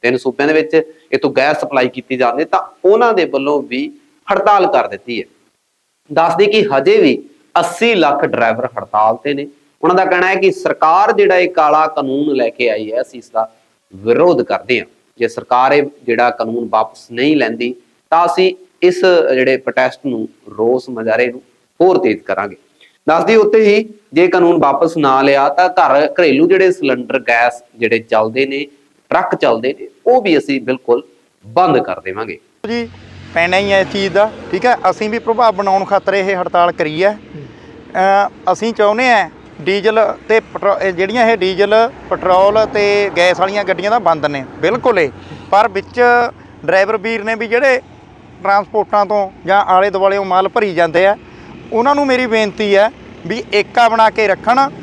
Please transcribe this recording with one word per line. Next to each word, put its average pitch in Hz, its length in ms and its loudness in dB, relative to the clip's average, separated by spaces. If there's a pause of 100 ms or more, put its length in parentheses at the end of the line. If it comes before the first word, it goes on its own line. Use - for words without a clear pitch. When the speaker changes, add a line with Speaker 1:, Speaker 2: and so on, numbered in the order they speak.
Speaker 1:
ਤਿੰਨ 123 140 0
ਸੂਬਿਆਂ 131 320 -2
ਦੇ 156 60 2
ਵਿੱਚ 156 280 2 (300)
ਇੱਥੋਂ 135 180 -2
ਗੈਸ 135 300 0
ਸਪਲਾਈ 131 280 -2
ਕੀਤੀ 127 280 -8
ਜਾਂਦੀ, 123 280 0
ਤਾਂ - 160 -2 (240)
ਉਹਨਾਂ 226 280 4
ਦੇ 185 120 0
ਵੱਲੋਂ 139 380 -2
ਵੀ 131 300 -8 (400)
ਹੜਤਾਲ 196 340 2
ਕਰ 139 220 0
ਦਿੱਤੀ 107 320 -8
ਹੈ। - 40 -8 (880)
ਦੱਸ 165 240 2
ਦਈਏ 190 100 4
ਕਿ 208 300 2
ਹਜੇ 180 220 4
ਵੀ 147 260 2 (360)
ਅੱਸੀ 226 340 0
ਲੱਖ 156 300 0
ਡਰਾਈਵਰ 117 420 -2
ਹੜਤਾਲ 107 480 0
'ਤੇ 143 200 -6
ਨੇ। 143 120 -8 (360)
ਉਹਨਾਂ 175 140 2
ਦਾ 190 80 2
ਕਹਿਣਾ 180 240 0
ਹੈ 190 60 0
ਕਿ 190 180 2
ਸਰਕਾਰ 175 600 0
ਜਿਹੜਾ 196 240 2
ਇਹ 180 120 2
ਕਾਲਾ 156 380 2
ਕਾਨੂੰਨ 147 480 -4
ਲੈ 120 140 0
ਕੇ 117 220 -2
ਆਈ 107 220 -6
ਹੈ, 120 80 -4
ਅਸੀਂ 131 180 -10
ਇਸ - 120 -20
ਦਾ 110 200 -4 (440)
ਵਿਰੋਧ 120 480 2
ਕਰਦੇ 104 360 -2
ਹਾਂ। 92 80 -8 (320)
ਜੇ 117 100 -2
ਸਰਕਾਰ 123 440 0
ਇਹ 147 100 2 (240)
ਜਿਹੜਾ 120 240 0
ਕਾਨੂੰਨ 117 380 -6
ਵਾਪਸ - 440 -4
ਨਹੀਂ 139 240 0
ਲੈਂਦੀ, 120 380 -4 (360)
ਤਾਂ 170 160 2
ਅਸੀਂ 180 280 0 (280)
ਇਸ 180 180 2 (340)
ਜਿਹੜੇ 131 220 2
ਪ੍ਰੋਟੈਸਟ 127 500 -2
ਨੂੰ, 113 220 -6 (300)
ਰੋਸ 123 300 0
ਮੁਜ਼ਾਹਰੇ 113 380 -2
ਨੂੰ 123 160 -10 (380)
ਹੋਰ 185 180 4
ਤੇਜ਼ - 220 -2
ਕਰਾਂਗੇ। 98 360 -6 (520)
ਦੱਸ 165 160 2
ਦਈਏ 220 120 4
ਉੱਥੇ 214 220 4
ਹੀ 214 300 2 (240)
ਜੇ 170 140 4
ਕਾਨੂੰਨ 175 340 2
ਵਾਪਸ 156 360 0
ਨਾ 139 260 2
ਲਿਆ, 139 260 2
ਤਾਂ 180 200 2
ਘਰ, 151 400 2 (120)
ਘਰੇਲੂ 156 280 4
ਜਿਹੜੇ 185 240 4
ਸਿਲੰਡਰ 131 460 -4
ਗੈਸ 120 440 0 (160)
ਜਿਹੜੇ 113 200 0
ਚੱਲਦੇ 113 480 -2
ਨੇ, 139 200 -8 (420)
ਟਰੱਕ 180 260 -2
ਚੱਲਦੇ 131 460 -2
ਨੇ, - 80 -16 (180)
ਉਹ 247 160 2
ਵੀ 175 160 2
ਅਸੀਂ 139 220 -4
ਬਿਲਕੁਲ 123 420 -2 (440)
ਬੰਦ 151 320 0
ਕਰ 95 220 -6
ਦੇਵਾਂਗੇ। 95 380 -10 (300)
Speaker 2:
ਜੀ, 233 200 -6 (460)
ਪੈਣਾ 175 220 0
ਹੀ 196 160 0
ਹੈ 196 80 2
ਇਸ 185 120 -2
ਚੀਜ਼ 196 220 -4
ਦਾ, 208 160 2 (200)
ਠੀਕ 190 160 -4
ਹੈ। 247 100 2 (140)
ਅਸੀਂ 214 200 -4
ਵੀ 233 80 -4
ਪ੍ਰਭਾਵ 226 360 0
ਬਣਾਉਣ 196 300 -2
ਖਾਤਰ 196 300 -2
ਇਹ 196 220 -2
ਹੜਤਾਲ 175 360 0
ਕਰੀ 160 320 -4
ਹੈ। 208 140 0
ਅ, 190 1120 -4 (220)
ਅਸੀਂ 214 220 -4
ਚਾਹੁੰਦੇ 214 340 2
ਹਾਂ 196 220 2 (300)
ਡੀਜ਼ਲ 202 540 0 (140)
ਤੇ 220 120 4
ਪੈਟਰੋ-, - 400 -4
ਇਹ 190 120 -2
ਜਿਹੜੀਆਂ 196 340 0
ਇਹ 226 100 2
ਡੀਜ਼ਲ, 202 540 0 (200)
ਪੈਟਰੋਲ 202 560 2
ਤੇ 202 500 0
ਗੈਸ 175 240 2
ਵਾਲੀਆਂ 196 240 -2
ਗੱਡੀਆਂ 185 260 -4
ਤਾਂ 233 100 0
ਬੰਦ 160 260 0
ਨੇ 139 180 -6 (140)
ਬਿਲਕੁਲ 220 400 0
ਇਹ, 147 120 0 (400)
ਪਰ 208 180 2
ਵਿੱਚ 196 340 -4 (600)
ਡਰਾਈਵਰ 190 320 0
ਵੀਰ 214 280 -6
ਨੇ 220 100 -4
ਵੀ 220 120 -8
ਜਿਹੜੇ 247 340 0 (600)
ਟਰਾਂਸਪੋਰਟਾਂ 202 640 0
ਤੋਂ 202 240 -2 (160)
ਜਾਂ 196 180 2
ਆਲੇ 185 260 2
ਦੁਆਲਿਓਂ 196 340 0
ਮਾਲ 190 240 0
ਭਰੀ 208 260 -2
ਜਾਂਦੇ 170 320 2
ਆ, 202 100 2 (560)
ਉਹਨਾਂ 247 220 2
ਨੂੰ 285 120 -2
ਮੇਰੀ 254 200 0
ਬੇਨਤੀ 214 500 -2
ਹੈ 208 140 2 (360)
ਵੀ 220 180 -8 (100)
ਏਕਾ 233 340 2
ਬਣਾ 220 220 2
ਕੇ 214 180 -2
ਰੱਖਣ। 247 420 0 (120)